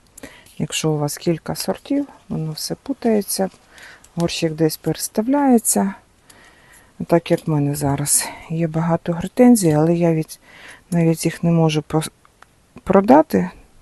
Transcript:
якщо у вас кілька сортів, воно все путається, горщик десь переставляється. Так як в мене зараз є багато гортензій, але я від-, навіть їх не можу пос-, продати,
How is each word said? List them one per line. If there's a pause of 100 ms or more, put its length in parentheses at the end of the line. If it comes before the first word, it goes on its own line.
(580)
якщо
у
вас
кілька
сортів, (220)
воно
все
путається, (680)
горщик
десь
переставляється. (1120)
Так
як
в
мене
зараз (220)
є
багато
гортензій,
але
я
від-, (500)
навіть
їх
не
можу
пос-, (720)
продати, (320)